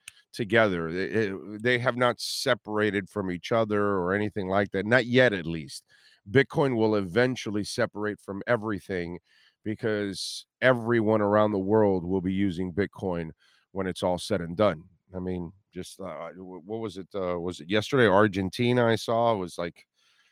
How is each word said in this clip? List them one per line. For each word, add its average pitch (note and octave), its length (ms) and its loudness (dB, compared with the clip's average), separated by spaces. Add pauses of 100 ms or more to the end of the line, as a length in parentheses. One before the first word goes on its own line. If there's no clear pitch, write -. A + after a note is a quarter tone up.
(340)
together. F#2+ 580 2
They, F#2 120 -2
it, G2 580 -4
they B2 160 2
have A#2+ 180 -2
not B2 240 2
separated G#2+ 880 -2
from F#2+ 220 -4
each F2+ 220 -6
other G#2+ 300 2
or F#2+ 300 0
anything G#2 360 -2
like G2+ 240 0
that. F#2+ 120 -2
Not A#2+ 220 4
yet, B2 260 6
at E2+ 140 -4
least. D#2+ 380 -8 (460)
Bitcoin C3+ 460 2
will A2 180 2
eventually G#2 680 -2
separate G#2 560 -4
from G2 260 -10
everything, F#2+ 720 -4 (440)
because G#2 800 -4 (160)
everyone A2+ 640 4
around G#2 300 4
the G2+ 60 0
world G2 460 4
will F#2 160 -2
be F#2+ 140 -2
using F#2 360 -2
Bitcoin E2+ 600 -4 (400)
when F#2+ 160 -6
it's F2+ 160 -6
all F2+ 160 0
said F2+ 240 -4
and E2+ 160 -6
done. F#2 240 2 (340)
I F#2 40 -8
mean, F2+ 320 -6 (200)
just, - 280 -14
uh, E2 360 -12
w-, F#2 300 -16
what A2 140 -8
was G2 180 -8
it? F2+ 160 -12
Uh, F2+ 260 -4
was E2+ 200 -8
it D#2 100 -14
yesterday? G#2+ 380 4
Argentina, G#2 760 4
I A2+ 120 4
saw, A#2 380 2
was F2+ 220 -6
like, F2 300 -10 (460)